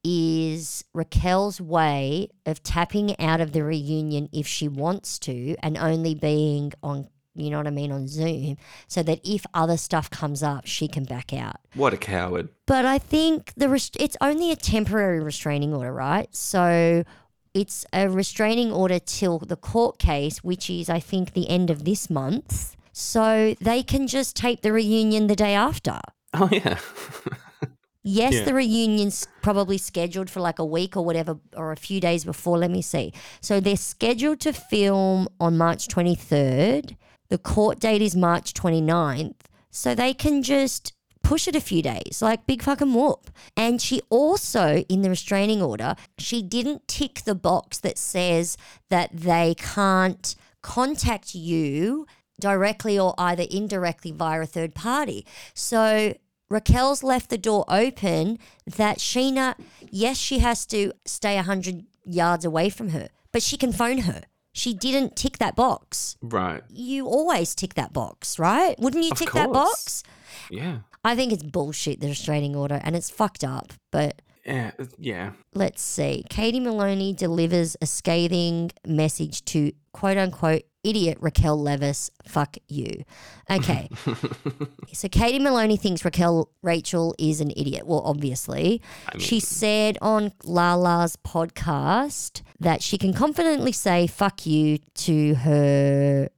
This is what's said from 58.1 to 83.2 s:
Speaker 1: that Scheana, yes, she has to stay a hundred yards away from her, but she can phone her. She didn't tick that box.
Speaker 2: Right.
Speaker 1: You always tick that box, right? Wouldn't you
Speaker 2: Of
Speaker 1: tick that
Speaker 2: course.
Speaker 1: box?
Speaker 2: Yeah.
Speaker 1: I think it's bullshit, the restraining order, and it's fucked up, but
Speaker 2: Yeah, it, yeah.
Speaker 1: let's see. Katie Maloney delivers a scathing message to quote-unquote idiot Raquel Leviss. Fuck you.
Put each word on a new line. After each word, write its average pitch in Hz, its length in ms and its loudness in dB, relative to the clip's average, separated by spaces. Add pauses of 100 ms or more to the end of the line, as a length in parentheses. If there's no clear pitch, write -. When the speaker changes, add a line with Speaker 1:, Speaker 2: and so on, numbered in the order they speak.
Speaker 1:
that 208 320 0
Scheana, 262 560 0 (360)
yes, 226 260 0
she - 220 -2
has 233 280 2
to 202 260 0 (120)
stay 202 320 -2
a 190 60 0
hundred 185 420 -4 (220)
yards 170 400 2
away 165 240 2
from 202 200 -6
her, 156 200 -4 (220)
but 233 100 0
she - 160 -2
can 254 120 0
phone 240 280 0
her. 170 240 -2 (320)
She - 180 -4
didn't 240 420 0
tick - 240 -2
that - 180 0
box. - 640 0
Speaker 2:
Right. 92 480 -4
Speaker 1:
You 254 360 -6
always 269 480 2
tick - 200 -8
that - 180 -4
box, - 460 -6
right? 240 420 2
Wouldn't 269 240 0
you 330 60 0
Speaker 2:
Of - 80 -2
Speaker 1:
tick 330 140 -2
that 294 180 2
Speaker 2:
course. 254 80 2 (100)
Speaker 1:
box? - 340 -4 (480)
Speaker 2:
Yeah. 131 280 -6 (260)
Speaker 1:
I 233 100 2
think 240 180 0
it's 160 100 -2
bullshit, 151 580 -4
the 143 80 -4
restraining 143 480 -2
order, 143 260 -2
and 165 140 -2
it's 165 140 -6
fucked - 340 -4
up, 131 280 -8 (180)
but 151 320 -2 (240)
Speaker 2:
Yeah, 123 320 -4
it, 127 100 -12 (100)
yeah. 101 340 -8 (220)
Speaker 1:
let's 196 280 -2
see. 143 480 -4
Katie 226 300 0
Maloney 196 520 0
delivers 170 720 0
a 151 40 -2
scathing 170 840 0 (140)
message 156 600 -2
to 147 260 0 (200)
quote-unquote 185 680 0 (200)
idiot 196 380 0
Raquel 151 400 2
Leviss. 143 500 -2 (160)
Fuck - 300 -2 (120)
you. 143 360 -8 (460)